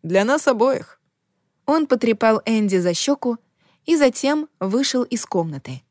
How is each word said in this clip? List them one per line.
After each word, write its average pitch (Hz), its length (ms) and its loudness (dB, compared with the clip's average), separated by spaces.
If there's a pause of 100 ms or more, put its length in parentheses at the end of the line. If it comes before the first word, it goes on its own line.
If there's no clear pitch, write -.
Для 185 220 2
нас 277 220 0
обоих». 254 540 0 (640)
Он 302 220 0
потрепал 226 580 2
Энди 214 320 0
за 180 160 2
щёку 247 460 -2 (480)
и 330 100 2
затем 294 520 0 (120)
вышел 247 420 -2
из 240 220 -6
комнаты. 147 680 -6